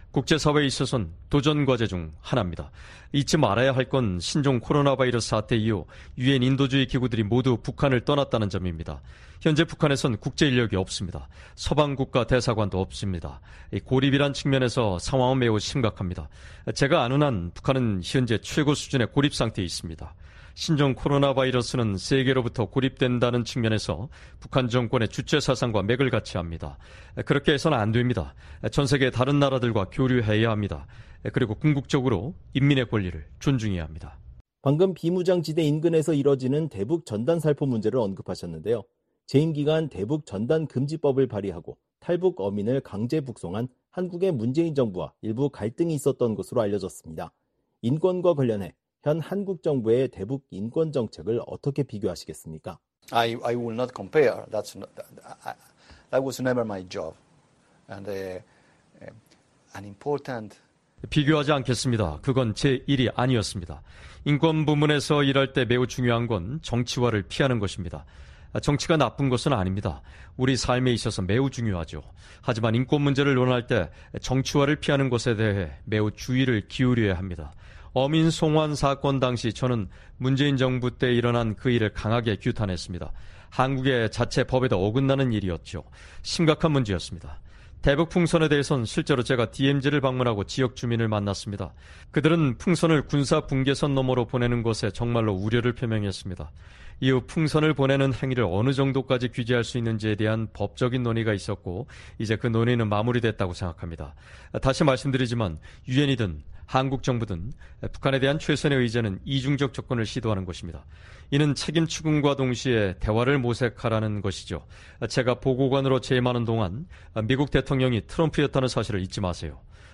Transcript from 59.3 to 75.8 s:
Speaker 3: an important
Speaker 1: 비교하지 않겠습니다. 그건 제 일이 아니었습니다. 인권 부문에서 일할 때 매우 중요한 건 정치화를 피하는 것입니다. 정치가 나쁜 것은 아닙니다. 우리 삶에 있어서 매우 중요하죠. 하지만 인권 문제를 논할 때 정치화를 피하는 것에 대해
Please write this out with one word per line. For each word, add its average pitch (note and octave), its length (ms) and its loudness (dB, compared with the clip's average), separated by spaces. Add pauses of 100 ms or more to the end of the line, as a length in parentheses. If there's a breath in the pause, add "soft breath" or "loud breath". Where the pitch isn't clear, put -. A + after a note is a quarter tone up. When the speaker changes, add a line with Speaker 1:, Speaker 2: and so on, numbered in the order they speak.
Speaker 3:
an G2 80 -14
important A#2+ 760 -8 (520)
Speaker 1:
비교하지 D3 420 2
않겠습니다. A#2 720 0
그건 A#2+ 340 0
제 C3+ 320 2
일이 C3 260 2
아니었습니다. G#2 680 -2 (420 loud breath)
인권 D#3 420 2
부문에서 D3 580 2
일할 C3+ 280 2
때 C3 140 2
매우 B2 200 2
중요한 A#2+ 420 0
건 A2 340 -4
정치화를 A#2+ 640 0
피하는 C3 360 0
것입니다. F2 460 -6 (560 loud breath)
정치가 D3 340 2
나쁜 C#3 320 0
것은 B2+ 240 0
아닙니다. F#2 500 -2 (360 loud breath)
우리 B2+ 180 2
삶에 B2+ 380 2
있어서 G#2+ 280 -2
매우 A2 280 0
중요하죠. F2+ 540 -4 (380 loud breath)
하지만 A2 340 0
인권 C3 260 2
문제를 C#3+ 320 2
논할 B2+ 340 2
때 F#2 220 0 (320 loud breath)
정치화를 C#3 560 0
피하는 C#3 320 2
것에 A#2 260 0
대해 G2+ 360 0 (120)